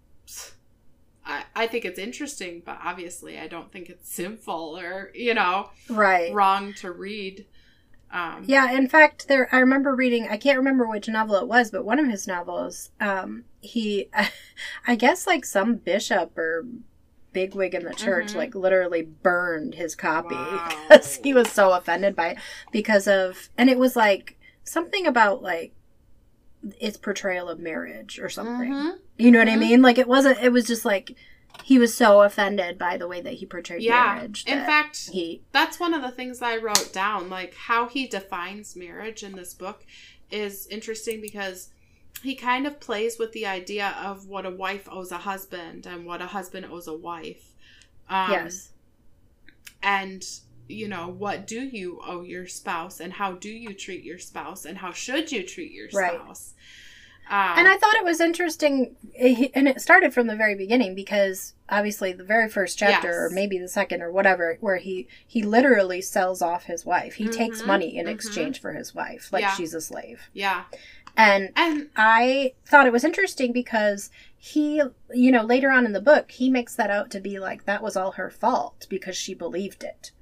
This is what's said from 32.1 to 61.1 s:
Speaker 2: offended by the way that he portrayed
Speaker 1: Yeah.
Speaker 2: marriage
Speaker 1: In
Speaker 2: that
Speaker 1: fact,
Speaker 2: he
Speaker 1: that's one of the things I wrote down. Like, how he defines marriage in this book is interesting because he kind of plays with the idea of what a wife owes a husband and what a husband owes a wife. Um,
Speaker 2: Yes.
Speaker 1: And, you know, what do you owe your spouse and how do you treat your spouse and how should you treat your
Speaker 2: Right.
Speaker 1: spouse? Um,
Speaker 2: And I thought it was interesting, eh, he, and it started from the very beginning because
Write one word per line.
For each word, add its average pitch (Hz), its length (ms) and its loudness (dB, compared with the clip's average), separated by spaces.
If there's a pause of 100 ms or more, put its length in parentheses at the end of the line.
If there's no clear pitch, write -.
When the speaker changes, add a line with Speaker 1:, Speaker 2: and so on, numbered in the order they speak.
Speaker 2:
offended 196 560 0
by 180 180 -4
the 175 120 -8
way 180 120 -10
that - 140 -10
he 190 120 -14
portrayed 175 360 -10
Speaker 1:
Yeah. 233 340 4
Speaker 2:
marriage - 300 -12
Speaker 1:
In 277 120 -2
Speaker 2:
that - 80 -6
Speaker 1:
fact, 302 460 0
Speaker 2:
he 170 300 -8 (100)
Speaker 1:
that's 311 260 0
one 339 140 0
of 311 80 -2
the 254 100 -6
things 254 300 -10
I 233 160 -2
wrote 214 380 0
down. 190 340 -4
Like, 185 260 -10
how 233 340 -2
he 262 180 -6
defines 196 680 -10
marriage 180 480 -14
in 196 100 -14
this 180 200 -16
book 196 320 -14 (460)
is 202 380 -8
interesting 220 520 -10
because 202 480 -10 (540)
he 262 140 -6
kind 254 300 -2
of 285 140 -10
plays 226 380 -4
with 220 140 -6
the 220 140 -10
idea 196 560 -6
of 196 260 -10
what 190 180 -8
a 185 40 -8
wife 190 400 -8
owes 185 220 -12
a 180 60 -8
husband 180 680 -10
and 175 200 -14
what 175 160 -10
a 180 40 -10
husband 185 400 -10
owes 170 220 -16
a 156 80 -10
wife. 170 560 -14 (560)
Um, 190 240 0
Speaker 2:
Yes. 170 380 -6 (1120)
Speaker 1:
And, 190 420 -4 (440)
you 214 200 -12
know, 175 200 -10
what 190 380 -8
do 226 140 -8
you 214 440 -10
owe 175 180 -12
your 180 240 -14
spouse 180 540 -8
and 185 120 -12
how 196 200 -6
do 190 180 -14
you 226 240 -14
treat 185 300 -14
your 170 140 -14
spouse 175 460 -14
and 175 140 -14
how 180 140 -10
should 311 400 -6
you 208 140 -4
treat - 260 -14
your 104 200 -16
Speaker 2:
Right. 180 280 0
Speaker 1:
spouse? - 340 -20 (760)
Um, 196 280 2
Speaker 2:
And 359 100 8
I 381 100 8
thought 427 160 6
it 415 100 0
was 339 160 2
interesting, 311 760 0 (200)
eh, 254 180 6
he, 254 200 0
and 277 140 4
it 262 120 0
started 330 320 6
from 240 140 2
the 214 100 -4
very 214 200 2
beginning 196 380 0
because 196 600 -2 (140)